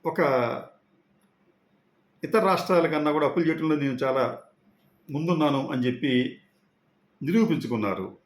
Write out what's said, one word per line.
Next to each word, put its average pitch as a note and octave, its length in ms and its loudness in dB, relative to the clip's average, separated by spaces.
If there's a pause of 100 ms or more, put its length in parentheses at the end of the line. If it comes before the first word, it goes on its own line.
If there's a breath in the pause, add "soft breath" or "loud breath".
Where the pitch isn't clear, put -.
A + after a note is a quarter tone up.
ఒక D#3+ 140 -4 (2000)
ఇతర - 160 2
రాష్ట్రాల F3+ 480 2
కన్నా D3+ 240 0
కూడా D3 140 2
అప్పులు E3 200 0
చేయడంలో D#3 300 0
నేను C#3 180 -2
చాలా C3 440 0 (760)
ముందున్నాను D3 600 0
అని B2+ 160 -2
చెప్పి B2+ 500 0 (880)
నిరూపించుకున్నారు. A#2 1040 -2